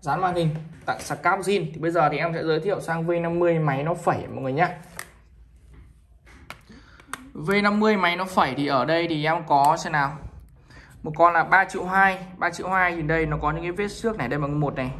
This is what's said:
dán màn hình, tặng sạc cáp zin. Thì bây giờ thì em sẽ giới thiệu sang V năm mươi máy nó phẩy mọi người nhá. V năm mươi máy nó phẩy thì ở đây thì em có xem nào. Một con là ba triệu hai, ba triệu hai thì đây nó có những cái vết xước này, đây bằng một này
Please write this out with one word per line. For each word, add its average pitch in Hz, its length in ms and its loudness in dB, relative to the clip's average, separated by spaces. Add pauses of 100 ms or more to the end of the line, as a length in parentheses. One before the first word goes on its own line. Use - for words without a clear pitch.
dán 151 200 -2
màn 180 140 0
hình, 160 200 0 (300)
tặng - 140 -4
sạc - 240 -8
cáp 190 160 2
zin. 185 340 0
Thì - 60 -12
bây 165 120 0
giờ 160 180 4
thì 151 80 -4
em 165 160 -2
sẽ 160 100 -4
giới 160 160 2
thiệu 196 220 -2
sang 165 260 -4
V 175 40 0 (100)
năm 170 180 0
mươi 170 200 4
máy 143 240 0
nó 165 100 0
phẩy 135 340 -2
mọi 123 160 -10
người 131 100 -4
nhá. 165 160 2 (2750)
V 151 180 -4 (120)
năm 208 160 2
mươi 214 180 4
máy 175 180 2
nó 185 100 -2
phẩy 175 320 0
thì 143 100 0
ở 135 180 2
đây 165 240 0
thì 151 160 -2
em 165 220 0
có 147 300 4
xem 170 160 -6
nào. 147 240 0 (840)
Một 160 140 -8
con 170 160 6
là 165 100 4
ba 180 220 6
triệu 185 200 -8
hai, 185 400 2 (120)
ba 170 120 0
triệu 175 200 -8
hai 185 260 2
thì 165 60 -4
đây 160 240 0
nó 151 120 -2
có 151 140 0
những 165 120 -4
cái 175 80 -4
vết 202 160 -4
xước 220 300 -4
này, 135 100 -4
đây 143 120 -2
bằng 147 200 -2
một 135 160 -2
này 135 240 -4